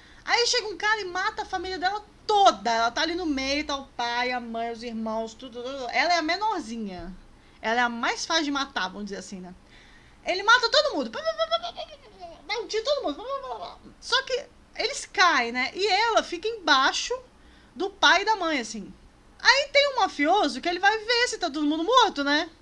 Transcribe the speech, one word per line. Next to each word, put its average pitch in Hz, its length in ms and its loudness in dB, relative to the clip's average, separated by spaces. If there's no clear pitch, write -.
Aí 453 220 2
chega 466 200 0
um 381 100 -8
cara 427 240 0
e 381 40 -6
mata 381 380 -4
a - 20 -10
família 370 320 -6
dela 392 260 -2
toda. 359 420 4
Ela 226 220 2
tá 294 100 -2
ali 330 140 -2
no 359 100 -4
meio, 277 400 -2
tá 294 120 -4
o 269 100 -14
pai, 240 440 -4
a 247 80 -4
mãe, 233 320 -6
os 226 120 -10
irmãos, 220 500 -6
tudo, 240 300 -14
tudo. 262 260 -8
Ela 320 260 2
é - 20 4
a 330 40 2
menorzinha. 233 920 -4
Ela 226 200 0
é - 20 4
a 240 60 2
mais 269 360 -4
fácil 330 180 0
de 285 80 -2
matar, 269 380 -4
vamos 202 160 -12
dizer 196 120 -10
assim, 185 220 -14
né? 180 140 -16
Ele 370 180 -2
mata 453 260 6
todo 539 260 2
mundo. 247 140 -2
Dá 571 1500 -6
um 403 80 -6
tiro 440 140 -2
em 440 40 -8
todo 554 180 0
mundo. 466 760 -8
Só 508 240 0
que 523 220 -6
eles 508 300 -4
caem, 294 460 2
né? 254 220 -2
E 370 140 -2
ela 415 360 2
fica 339 240 -8
embaixo 330 680 2
do 359 140 -4
pai 339 320 4
e 403 40 -4
da 427 100 2
mãe, 330 240 0
assim. 208 340 -10
Aí 539 300 4
tem 571 240 4
um 508 40 -6
mafioso 320 640 2
que 339 80 -2
ele 349 100 -2
vai 403 200 4
ver 466 280 2
se 453 100 -4
tá 339 120 -2
todo 294 160 -2
mundo 311 180 0
morto, 415 400 4
né? 294 260 0